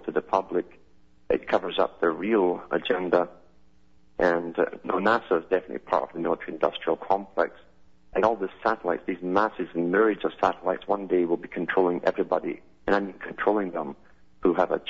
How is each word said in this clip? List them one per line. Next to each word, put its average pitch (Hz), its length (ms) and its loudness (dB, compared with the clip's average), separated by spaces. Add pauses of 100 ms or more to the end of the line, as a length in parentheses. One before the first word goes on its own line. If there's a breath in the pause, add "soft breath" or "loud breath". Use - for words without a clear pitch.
to 82 60 -6
the 82 100 -2
public. 90 580 -2 (500)
It - 200 -2
covers 98 300 0
up - 200 -2
the 85 100 2
real 90 520 2 (100)
agenda. 90 560 0 (920)
And, 85 380 0
uh, - 80 2 (200)
no, 95 100 -2
nasa 101 440 0
is 82 100 -6
definitely - 300 -2
part 71 240 0
of - 100 -8
the 82 60 -8
military-industrial 82 800 -2
complex. 98 540 -2 (600)
And 98 120 2
all 113 120 2
these 98 120 -4 (140)
satellites, 107 420 -2
these 87 160 -4
masses 92 520 0
and 85 180 0
myriads 104 340 2
of 78 60 -4 (100)
satellites, 92 460 -2
one 101 200 -2
day 90 180 2
will 82 120 0
be 87 120 -14
controlling 87 560 0
everybody. 90 560 -2 (260)
And 98 80 4
I 101 60 4
mean 101 180 -6
controlling 101 520 -2
them, 76 240 -6 (440 soft breath)
who 87 140 4
have 87 180 2
a 73 80 0 (100)